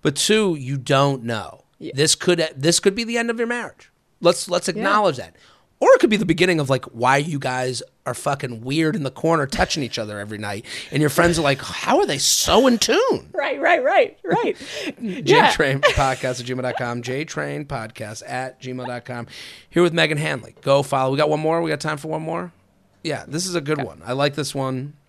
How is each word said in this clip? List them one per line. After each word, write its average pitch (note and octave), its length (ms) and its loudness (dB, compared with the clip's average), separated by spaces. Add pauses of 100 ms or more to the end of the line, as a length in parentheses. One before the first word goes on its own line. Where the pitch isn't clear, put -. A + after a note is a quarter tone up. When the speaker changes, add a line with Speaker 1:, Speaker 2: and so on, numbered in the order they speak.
Speaker 1:
But D3 140 0
two, G#3+ 360 2
you C#3 240 -4
don't C3+ 460 2
know. A2+ 400 -8 (160)
Speaker 2:
Yeah. - 160 -10
Speaker 1:
This D3+ 200 2
could, E3 400 2
this C3 240 2
could G3 160 2
be A#3 80 -4
the A#3 140 -4
end A#3 140 -2
of A3+ 80 -4
your A#3 80 -2
marriage. A#3 440 -8 (300)
Let's, F3 280 4
let's F3 180 0
Speaker 2:
Yeah. F3 80 -2
Speaker 1:
acknowledge G3+ 420 2
that. E2+ 180 -14 (440)
Or C#4+ 140 6
it B4+ 60 8
could A#3+ 100 6
be G#3+ 80 4
the G#3 80 0
beginning E3 340 4
of, C3+ 120 0
like, B2+ 140 0
why B2 320 2
you D3 200 -2
guys B2+ 460 -4 (240)
are B2 80 -4
fucking C3+ 460 -6
weird D3+ 340 0
in D#3 80 -4
the C3+ 80 -4
corner D#3+ 340 0
touching C#3+ 380 -2
each A#2 160 -6
other G#2+ 200 -8
every G#2 200 -10
night. G#2 260 -8 (260)
And C#3+ 100 2
your D3 100 4
friends E3+ 260 4
are E3 60 0
like, C#3 180 2
"How - 380 0
are G4+ 80 4
they D3 100 -2
so F#3 480 4
in A#3+ 140 4
tune?" G4 520 2
Speaker 2:
Right, C#4+ 300 -4
right, E4 220 4
right, D#4+ 400 2
right. F#4+ 340 0 (220)
Speaker 1:
<laughs> - 200 -10
Speaker 2:
Yeah. A#3 520 0
Speaker 1:
J - 40 -2
train C#3 260 0
podcast C3 580 0
at B2 80 -10
gmail B2+ 160 -6
dot B2 160 -4
com. A#2+ 240 -6
J C3 220 -6
train D3 400 -8
podcast A2+ 640 -10
at B2+ 320 -8
gmail B2+ 280 -10
dot A#2+ 180 -10
com. A#2+ 220 -10 (420)
Here E3+ 140 4
with E3+ 100 2
Megan D#3 240 2
Hanley. D3+ 460 -4
Go C#3 180 4
follow. C3+ 300 0
We C#3 60 0
got D3+ 120 2
one D3+ 120 0
more. D#3+ 200 0
We D#3+ 80 -2
got D3 120 -2
time D3+ 160 -4
for D3 100 -12
one D#3 160 -6
more? E3+ 280 -8 (520)
Yeah, D3+ 240 -6
this E3+ 180 -6
is F3+ 80 -8
a E3+ 80 -2
good D3 160 -2
Speaker 2:
Okay. A#2+ 100 -4
Speaker 1:
one. D#2 160 -14
I A#2 100 -6
like C#3+ 200 0
this C#3+ 220 -6
one. C3 380 -4 (160)